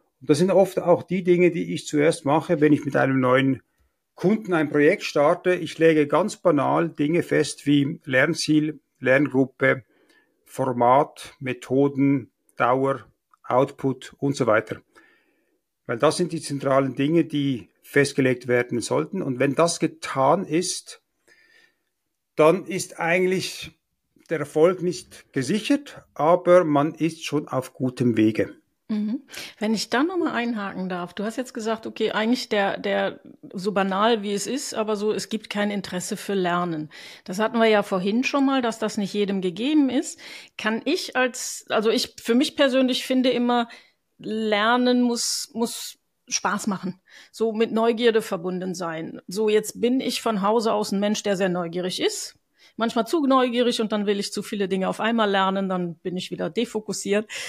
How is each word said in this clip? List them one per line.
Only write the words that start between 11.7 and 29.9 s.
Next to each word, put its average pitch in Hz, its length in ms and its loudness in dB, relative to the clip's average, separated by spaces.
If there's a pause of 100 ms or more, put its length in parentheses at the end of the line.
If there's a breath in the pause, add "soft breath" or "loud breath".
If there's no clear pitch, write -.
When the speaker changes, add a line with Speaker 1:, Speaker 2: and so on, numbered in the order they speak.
Speaker 1:
Dauer, 131 480 0 (380)
Output 131 720 -2
und 139 180 -2
so 127 100 0
weiter. 107 360 0 (1040 soft breath)
Weil 123 120 -4
das 151 200 2
sind 170 160 -2
die 156 80 -6
zentralen 135 540 0
Dinge, 151 280 2
die 139 460 -4 (120)
festgelegt 131 640 0
werden 120 340 0
sollten. 160 420 -4
Und 127 160 -4
wenn 139 160 0
das 165 240 2
getan 147 640 0
ist, - 560 -6 (1300 soft breath)
dann 165 300 4
ist - 340 -8
eigentlich 180 720 -2 (580)
der 160 100 -2
Erfolg 165 440 2
nicht - 500 -8
gesichert, 208 720 -2 (100)
aber 175 500 6
man 151 300 2
ist 160 320 -4
schon 151 220 -4
auf - 260 -4
gutem 123 420 0
Wege. 110 380 2 (360)
Speaker 2:
Mhm. 214 320 -2 (380 loud breath)
Wenn 214 140 0
ich 196 160 -6
da 247 140 2